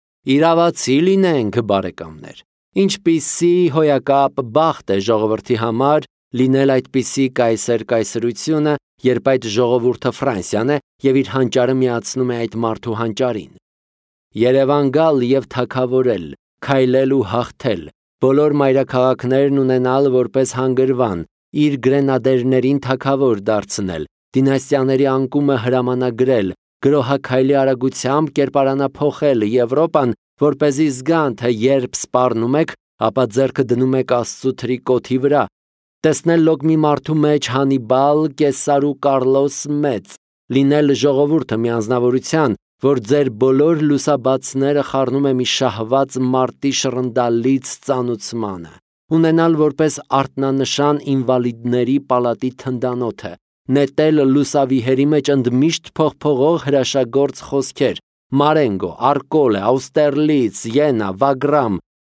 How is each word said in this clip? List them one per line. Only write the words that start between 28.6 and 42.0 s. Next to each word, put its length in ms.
Եվրոպան, 720
որպեսզի 540
զգան, 500
թե 140
երբ 440
սպառնում 640
եք, 160
ապա 300
ձեռքը 380
դնում 320
եք 180
Աստծու 400
թրիկոթի 640
վրա, 260
տեսնել 400
լոկ 200
մի 140
մարդու 380
մեջ 340
Հանիբալ, 680
Կեսար 540
ու 120
Կառլոս 600
Մեծ, 400
լինել 440
ժողովուրդը 640
մի 140
անձնավորության, 840